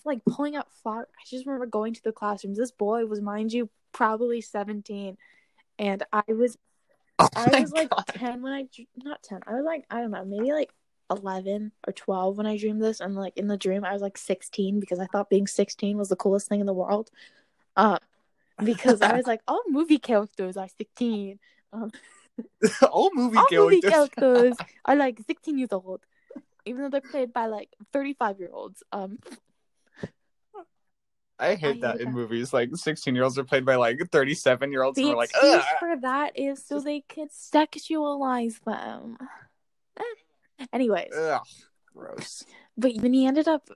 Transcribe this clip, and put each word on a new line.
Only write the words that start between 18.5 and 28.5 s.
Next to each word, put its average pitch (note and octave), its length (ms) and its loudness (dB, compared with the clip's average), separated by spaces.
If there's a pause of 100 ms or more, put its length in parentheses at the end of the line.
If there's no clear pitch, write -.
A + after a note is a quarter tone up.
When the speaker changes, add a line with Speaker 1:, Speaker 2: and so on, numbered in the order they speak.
Speaker 1:
because A3 400 4
I A3 140 6
was B3 120 0
Speaker 2:
<laughs> - 0 -
Speaker 1:
like, A3+ 200 0
"All E4 220 0
movie D4+ 300 4
characters G3+ 580 0
are G3 100 -10
sixteen." G#3 720 -6 (320)
Um, A3 220 -8
<laughs> - 80 -20 (360)
Speaker 2:
<laughs> - 540 4
All D#4+ 220 4
movie A#3+ 240 2
Speaker 1:
All B4+ 140 8
movie G4 300 6
Speaker 2:
characters. C4 760 4
Speaker 1:
characters - 0 - (140)
Speaker 2:
<laughs> - 140 -16
Speaker 1:
are, C4+ 100 4
like, C4 320 0
sixteen D#4+ 300 -4
years B3+ 140 -2
old, F#3 300 -8 (640)
even B3 180 -8
though C#4 60 -6
they're C4+ 120 -2
played C4 320 -6
by, A3+ 140 -2
like, G#3+ 220 -8 (240)
thirty-five-year-olds. G3 960 -6